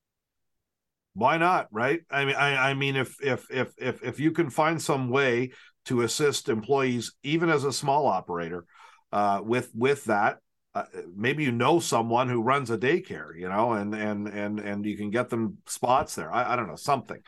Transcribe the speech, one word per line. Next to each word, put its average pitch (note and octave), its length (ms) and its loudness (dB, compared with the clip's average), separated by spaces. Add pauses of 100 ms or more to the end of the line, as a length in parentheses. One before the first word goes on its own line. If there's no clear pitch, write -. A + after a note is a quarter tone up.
(1120)
Why C3 240 2
not, E3+ 340 2
right? C3 380 0
I C#3 160 0
mean, C3+ 100 0
I, C#3 340 2
I C#3 40 2
mean, C3+ 220 0
if, B2+ 260 -2
if, B2+ 280 -2
if, B2+ 280 -2
if, B2 260 -6
if B2 160 -6
you D#3 120 2
can D#3+ 180 0
find D#3+ 320 0
some C3+ 280 -2
way B2+ 420 2 (340)
to A#2+ 180 2
assist C#3 460 0
employees, B2 640 0 (100)
even E3 260 2
as C#3+ 140 2
a C3+ 100 0
small C#3+ 340 0
operator, F2 580 -4 (460)
uh, G2+ 320 2
with, B2 320 0
with C3+ 300 2
that, G#2+ 320 2 (360)
uh, G2+ 120 -4 (280)
maybe C3 300 0
you B2+ 80 2
know C3 300 4
someone A#2+ 480 0
who A#2+ 120 0
runs B2+ 280 0
a A2+ 80 0
daycare, F#2 600 -2
you F2+ 120 -6
know, A2 240 2
and, G#2 200 -2
and, G#2+ 360 -4
and, G#2 320 -6
and G#2 240 -6
you G#2 100 -4
can G#2 140 -6
get B2 200 -2
them A2+ 280 -4 (100)
spots C3 480 0
there. E2 160 -8
I, G#2+ 220 0
I - 20 0
don't A2+ 120 -4
know, D#2+ 100 -12
something, - 500 -4